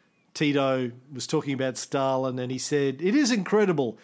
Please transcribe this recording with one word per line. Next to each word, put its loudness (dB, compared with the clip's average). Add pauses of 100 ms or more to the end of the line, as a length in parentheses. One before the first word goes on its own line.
(340)
Tito 2 (220)
was -8
talking -2
about -4
Stalin, 0
and -4
he -4
said, 0
"It 2
is 4
incredible 2